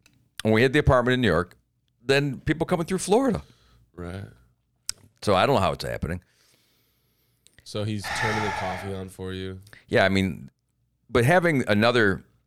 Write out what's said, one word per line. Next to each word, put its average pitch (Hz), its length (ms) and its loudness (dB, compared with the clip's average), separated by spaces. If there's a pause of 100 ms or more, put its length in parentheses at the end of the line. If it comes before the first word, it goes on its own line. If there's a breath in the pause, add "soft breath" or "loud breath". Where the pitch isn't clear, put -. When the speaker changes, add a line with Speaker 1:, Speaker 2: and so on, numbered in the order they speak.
(440)
Speaker 1:
when 110 100 2
we 110 100 4
had 131 100 2
the 147 60 4
apartment 127 340 4
in 127 80 0
New 117 60 2
York 87 280 0 (480)
than 139 380 0
people 156 260 -2
coming 170 180 -2
through 185 140 -6
Florida. 226 420 0 (540 soft breath)
Speaker 2:
Right. 87 280 -12 (1000)
Speaker 1:
So 101 140 2
I 95 100 4
don't 131 100 2
know 101 60 2
how 87 120 0
it's - 120 -10
happening. 71 360 -6 (1400)
Speaker 2:
So 104 200 -8
he's 104 200 -6 (160)
turning 110 240 -2
the 104 80 -4
coffee 95 420 -8
on 95 160 -12
for 92 240 -12
you. 95 260 -10 (280 loud breath)
Speaker 1:
Yeah, 107 180 2
I 95 40 4
mean, 95 400 -2 (600)
but 120 160 2
having 165 420 4
another, 107 560 4 (240)